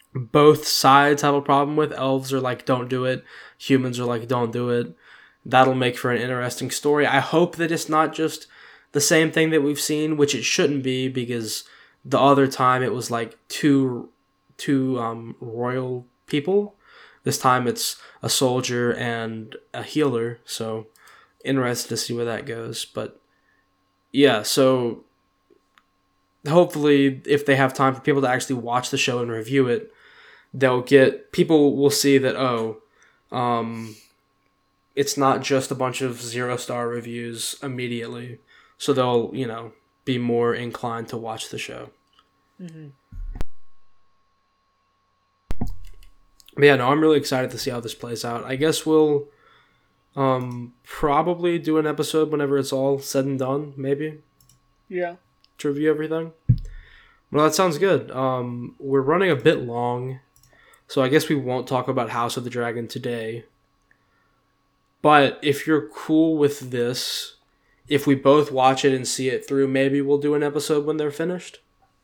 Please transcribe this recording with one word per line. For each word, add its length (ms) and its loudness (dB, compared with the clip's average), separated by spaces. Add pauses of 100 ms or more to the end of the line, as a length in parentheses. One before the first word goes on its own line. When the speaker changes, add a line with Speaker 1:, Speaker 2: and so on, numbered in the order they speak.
(140)
Speaker 1:
both 520 6
sides 560 4
have 120 2
a 80 0
problem 340 0
with. 160 0
Elves 400 -2
are 80 0
like, 240 -6
"Don't 240 0
do 160 -2
it." 180 -2 (360)
Humans 420 0
are 60 -2
like, 200 -4
"Don't 260 0
do 180 -2
it." 260 -2 (480)
That'll 300 4
make 220 -2
for 140 -4
an 100 0
interesting 500 -6
story. 360 0
I 140 2
hope 360 0
that 140 -2
it's 200 -4
not 240 2
just 320 -4 (460)
the 100 0
same 280 4
thing 200 2
that 120 4
we've 160 0
seen, 380 -2
which 180 2
it 100 -4
shouldn't 380 0
be, 260 -2
because 560 -6 (400)
the 140 0
other 280 6
time 360 2
it 100 -2
was, 180 -6
like, 260 -6 (120)
two, 600 2 (480)
two, 420 0
um, 420 -8
royal 640 -6 (200)
people. 480 -2 (500)
This 140 -2
time 300 2
it's 280 -4 (260)
a 80 -4
soldier 640 0
and 600 -6 (200)
a 80 -8
healer, 640 -2
so 420 -8 (580)
interested 460 -2
to 80 -4
see 160 -6
where 100 -4
that 220 -6
goes. 400 -10
But, 340 -10 (880)
yeah, 320 4
so 600 2 (1400)
hopefully, 800 4
if 200 0
they 100 4
have 180 2
time 200 2
for 60 -12
people 220 0
to 60 2
actually 280 -2
watch 340 -4
the 80 -2
show 220 -2
and 100 -4
review 380 0
it, 240 -4 (600)
they'll 280 2
get, 500 6
people 440 4
will 140 4
see 280 4
that, 180 0
oh, 420 -2 (520)
um, 640 -4 (1000)
it's 220 -2
not 240 2
just 280 -2
a 40 -6
bunch 260 -4
of 220 -6
zero-star 640 -6
reviews 760 -8
immediately, 760 -10 (400)
so 160 0
they'll, 400 2
you 120 -6
know, 260 -12 (340)
be 100 0
more 380 0
inclined 540 -8
to 100 -10
watch 320 -10
the 80 -10
show. 320 -12 (680)
Speaker 2:
Mm-hmm. 280 -18 (3750)
Speaker 1:
But 100 4
yeah, 120 8
no, 120 0
I'm 120 4
really 180 4
excited 340 -2
to 60 -10
see 120 -6
how 100 -6
this 140 -10
plays 300 -8
out. 200 -6
I 120 -6
guess 300 0
we'll, 420 4 (880)
um, 560 -2 (100)
probably 760 0
do 200 0
an 80 2
episode 460 0
whenever 260 0
it's 140 -4
all 260 0
said 280 -2
and 120 -4
done, 380 -4
maybe. 420 -4 (680)
Speaker 2:
Yeah. 280 -6 (420)
Speaker 1:
To 100 -4
review 220 0
everything. 420 -4 (1000)
Well, 140 2
that 100 2
sounds 240 2
good. 320 0
Um, 680 -4
we're 240 0
running 280 2
a 60 2
bit 240 2
long, 580 -4 (680)
so 140 0
I 60 2
guess 200 4
we 80 0
won't 320 -4
talk 180 -2
about 240 -2
House 260 -4
of 80 -6
the 60 -10
Dragon 380 -6
today. 560 -8 (1600)
But 400 6
if 240 -2
you're 220 0
cool 480 0
with 340 0
this, 640 -6 (500)
if 200 0
we 80 6
both 360 4
watch 340 2
it 100 4
and 120 -4
see 220 -4
it 180 -4
through, 220 2
maybe 320 2
we'll 180 2
do 160 0
an 80 0
episode 420 0
when 120 -2
they're 140 -2
finished. 500 -6 (440)